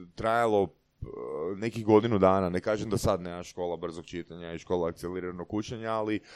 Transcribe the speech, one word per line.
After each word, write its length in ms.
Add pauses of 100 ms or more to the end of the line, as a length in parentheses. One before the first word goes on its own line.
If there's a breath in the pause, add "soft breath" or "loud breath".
(140)
trajalo, 540 (320)
e, 40 (520)
nekih 280
godinu 340
dana. 300
Ne 120
kažem 300
da 80
sad 220
nema 220
škola 340
brzog 280
čitanja 480
i 60
škola 300
akceleriranog 640
učenja, 400
ali 300 (160 loud breath)